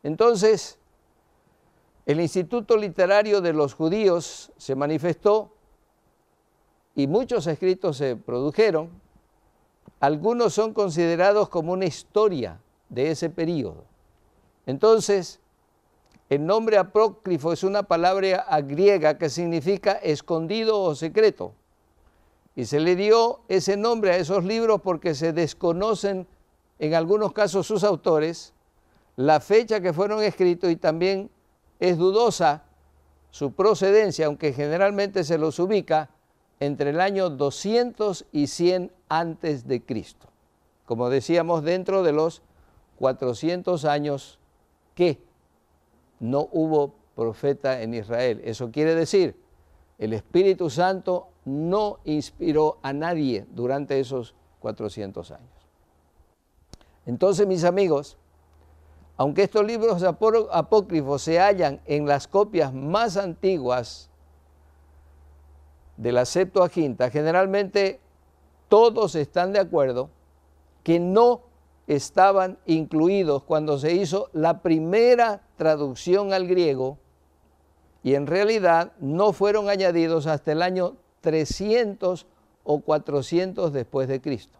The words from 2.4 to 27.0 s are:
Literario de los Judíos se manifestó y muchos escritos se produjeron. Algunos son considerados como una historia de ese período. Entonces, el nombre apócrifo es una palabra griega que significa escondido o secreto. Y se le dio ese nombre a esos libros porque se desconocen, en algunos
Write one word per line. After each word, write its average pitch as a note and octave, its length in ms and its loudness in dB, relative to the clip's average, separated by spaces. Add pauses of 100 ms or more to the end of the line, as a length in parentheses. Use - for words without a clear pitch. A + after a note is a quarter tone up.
Literario G3+ 680 2
de E3+ 120 0
los D3 220 0
Judíos F3 800 0
se - 180 -6
manifestó E3 760 0 (1400)
y C#3 100 0
muchos G#3+ 400 -2
escritos F3 520 -2
se C3 180 -2
produjeron. D3+ 760 -2 (1080)
Algunos F#3 560 0
son A3 180 0
considerados F3+ 760 2
como E3+ 260 -4
una F#3 120 -2
historia D3+ 760 -2 (300)
de C3+ 220 -2
ese E3+ 180 -4
período. D#3 560 -6 (800)
Entonces, G3 760 0 (880)
el C#3+ 180 0
nombre A3 320 2
apócrifo F#3 760 0
es D#3+ 100 -6
una G3 200 0
palabra F#3 640 0 (180)
griega D#3 540 4
que D#3+ 120 -2
significa E3+ 640 -2
escondido F#3+ 880 -2
o E3 140 0
secreto. D#3+ 580 0 (1000)
Y B2 100 -6
se C#3+ 140 0
le F3 160 2
dio A3 520 2
ese F#3+ 300 0
nombre G#3+ 340 0
a F3 60 2
esos F3+ 260 -2
libros A3 380 0
porque F3 320 -4
se D#3+ 200 -2
desconocen, F#3 960 -2 (520)
en D#3 160 -2
algunos F#3 380 0